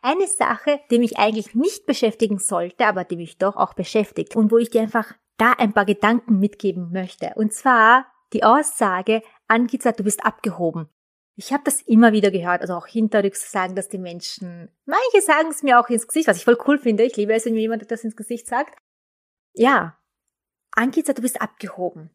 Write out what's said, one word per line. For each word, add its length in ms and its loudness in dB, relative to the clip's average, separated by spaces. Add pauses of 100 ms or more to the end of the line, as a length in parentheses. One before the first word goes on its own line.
eine 240 0
Sache, 540 -2 (100)
die 80 4
mich 180 0
eigentlich 380 -2
nicht 320 -2
beschäftigen 540 -2
sollte, 460 -2
aber 180 0
die 100 -8
mich 240 -14
doch 160 0
auch 200 -2
beschäftigt 600 -4
und 160 4
wo 80 6
ich 120 0
dir 100 2
einfach 340 -4 (220)
da 160 4
ein 220 0
paar 100 4
Gedanken 560 2
mitgeben 500 -4
möchte. 460 -8
Und 160 0
zwar 540 4 (260)
die 100 -2
Aussage, 800 2 (240)
"Ankiza, 460 0
du 100 -6
bist 220 -4
abgehoben." 640 -4 (480)
Ich 160 -12
hab 120 -4
das 180 -4
immer 280 6
wieder 220 2
gehört, 300 -2
also 120 -6
auch 140 -10
hinterrücks 640 -2
sagen 240 -4
das 120 -8
die 100 -12
Menschen. 760 -14 (140)
Manche 340 2
sagen's 420 0
mir 160 6
auch 100 2
ins 200 -2
Gesicht, 180 -2
was 120 2
ich 60 -16
voll 220 4
cool 120 4
finde. 260 2
Ich 120 -2
liebe 160 0
es, 140 0
wenn 80 -2
mir 60 0
jemand 280 -4
das 140 -8
ins 140 -10
Gesicht 320 -10
sagt. 280 -6 (800)
Ja, 420 0 (760)
"Ankiza, 400 -2
du 100 -4
bist 180 -6
abgehoben." 760 -10